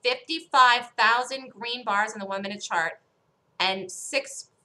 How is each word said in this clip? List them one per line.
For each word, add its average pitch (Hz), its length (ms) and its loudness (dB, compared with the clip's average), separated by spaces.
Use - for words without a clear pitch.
fifty-five 247 920 2
thousand 247 540 0
green 233 340 -8
bars 214 280 0
on 214 80 -12
the 196 60 -8
one-minute 196 360 -8
chart 165 380 -2
and 190 320 0
six - 600 -6